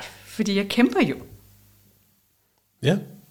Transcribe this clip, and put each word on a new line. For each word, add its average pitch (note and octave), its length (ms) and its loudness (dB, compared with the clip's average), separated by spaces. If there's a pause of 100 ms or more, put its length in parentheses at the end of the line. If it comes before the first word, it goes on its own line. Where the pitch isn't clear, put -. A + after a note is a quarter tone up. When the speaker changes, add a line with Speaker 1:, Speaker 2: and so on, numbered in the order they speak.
(260)
Speaker 1:
fordi G#3 300 -2
jeg G3 140 0
kæmper B3+ 320 4
jo. D#3 140 2 (1700)
Speaker 2:
Ja. D3 140 2 (340)